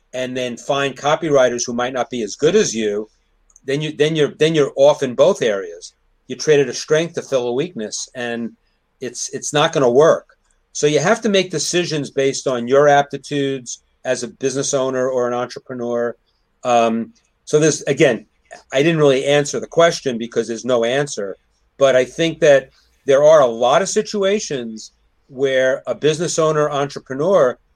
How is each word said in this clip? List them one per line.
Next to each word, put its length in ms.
and 240
then 180
find 400
copywriters 720
who 80
might 200
not 160
be 120
as 160
good 180
as 180
you, 360
then 160
you, 100
then 240
you're, 200
then 200
you're 220
off 260
in 120
both 260
areas. 520
You 100
traded 320
a 40
strength 420
to 60
fill 260
a 60
weakness, 640
and 400
it's, 320
it's 180
not 220
gonna 180
work. 460
So 160
you 120
have 220
to 80
make 220
decisions 580
based 380
on 220
your 180
aptitudes 960
as 180
a 60
business 440
owner 360
or 180
an 60
entrepreneur. 840
Um, 500
so 160
there's, 220
again, 440
I 100
didn't 180
really 260
answer 340
the 80
question 500
because 300
there's 160
no 220
answer, 500
but 200
I 80
think 340
that 300
there 180
are 180
a 60
lot 340
of 80
situations 1040
where 580
a 80
business 460
owner, 300
entrepreneur 880